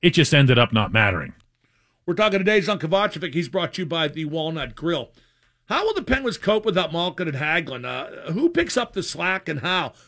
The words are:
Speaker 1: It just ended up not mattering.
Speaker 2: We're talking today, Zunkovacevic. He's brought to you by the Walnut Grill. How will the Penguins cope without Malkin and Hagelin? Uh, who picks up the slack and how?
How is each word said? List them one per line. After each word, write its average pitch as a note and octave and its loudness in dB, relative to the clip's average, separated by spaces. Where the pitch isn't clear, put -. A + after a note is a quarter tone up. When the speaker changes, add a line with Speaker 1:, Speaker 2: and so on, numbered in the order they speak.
Speaker 1:
It F3 6
just D#3+ 4
ended B2+ 6
up A#2+ 4
not G#2+ 2
mattering. G2 2
Speaker 2:
We're E3+ -2
talking G3 2
today, G#3 4
Zunkovacevic. F3 -2
He's D#3+ -2
brought E3+ -4
to F#3 -6
you E3+ -4
by D#3+ -2
the D#3 -6
Walnut D3+ -6
Grill. D3+ -4
How E4 -2
will G#4+ 0
the F#4 -4
Penguins B3+ -2
cope G#3+ 0
without F3 0
Malkin F3 -4
and C3+ -6
Hagelin? D3 -4
Uh, B2+ -8
who C#4 2
picks E4+ -2
up A#3+ -2
the F#3 -6
slack F3+ -4
and D3 -6
how? E3+ -2